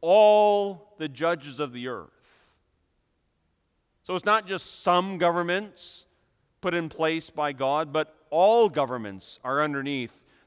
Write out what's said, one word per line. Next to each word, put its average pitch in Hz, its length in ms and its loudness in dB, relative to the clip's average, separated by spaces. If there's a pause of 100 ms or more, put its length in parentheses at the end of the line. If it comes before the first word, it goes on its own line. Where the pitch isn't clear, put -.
All 202 960 4
the 156 100 -6
judges 143 520 -4
of 143 120 -6
the 123 160 -10
earth. 107 220 -10 (1900)
So 185 100 -6
it's 180 100 -4
not 208 220 0
just - 360 -10
some 185 360 0
governments 175 880 -4 (560)
put 175 140 -4
in 170 140 -4
place 160 420 -4
by 147 220 -4
God, 139 400 -2
but 156 220 -4 (160)
all 214 380 4
governments 120 760 -6
are 135 180 -2
underneath 139 600 -6 (220)